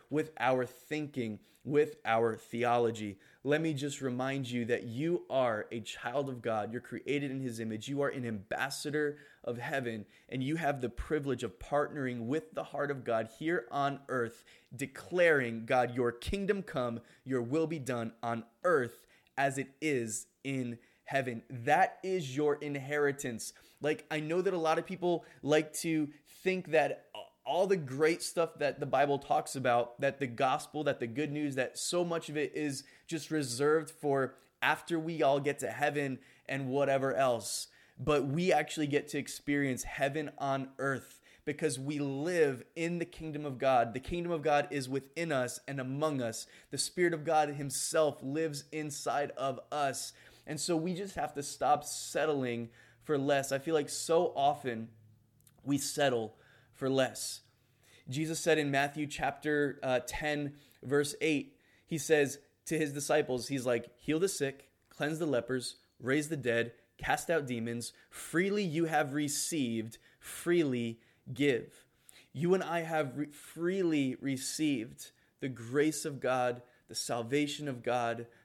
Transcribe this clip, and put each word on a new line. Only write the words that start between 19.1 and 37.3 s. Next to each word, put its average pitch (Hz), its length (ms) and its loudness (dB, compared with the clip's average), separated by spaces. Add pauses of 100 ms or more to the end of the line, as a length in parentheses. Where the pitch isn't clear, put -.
as 139 200 2
it 135 120 -2 (120)
is 120 460 0 (160)
in 127 380 -4 (240)
heaven." 127 440 -2
That 143 540 2
is 180 340 -2
your 147 200 4
inheritance. 143 960 -2 (280)
Like, 147 300 0
I 156 80 -2
know 160 240 0
that 190 100 2
a 185 60 0
lot 160 220 2
of 170 60 -4
people 175 380 0 (160)
like 156 340 4
to 156 380 0 (300)
think 185 300 0
that 147 340 2 (400)
all 175 220 2
the 196 80 4
great 156 460 2
stuff - 360 -2
that 139 220 0
the 147 60 -4
Bible 139 340 4
talks - 340 0
about, 123 460 2
that 135 180 0
the 143 80 -2
gospel, 135 560 0
that 139 160 0
the 127 80 -4
good 139 240 -2
news, 147 240 -2
that 131 240 -2
so 175 260 0
much 165 240 -4
of 147 80 -6
it 151 200 -2
is 147 260 -2 (240)
just 151 240 -6
reserved 147 580 2
for 135 460 0 (260)
after 151 380 2
we 160 240 -2
all 143 160 6
get 143 220 -2
to 120 100 -2
heaven 139 480 0 (280)
and 135 220 -4
whatever 135 460 2
else. 123 540 0 (300)